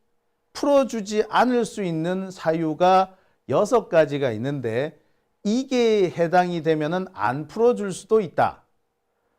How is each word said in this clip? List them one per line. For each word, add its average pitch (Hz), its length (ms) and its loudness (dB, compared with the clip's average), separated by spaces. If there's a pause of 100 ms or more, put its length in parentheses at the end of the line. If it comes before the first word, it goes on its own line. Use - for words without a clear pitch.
(520)
풀어주지 226 760 0
않을 240 360 2
수 - 180 -6
있는 180 480 -4
사유가 170 880 0 (320)
여섯 202 400 0
가지가 143 440 2
있는데 127 640 -4 (440)
이게 226 680 0
해당이 170 520 0
되면은 160 500 -2
안 127 360 -4
풀어줄 214 440 0
수도 220 280 0
있다. 135 420 -2 (760)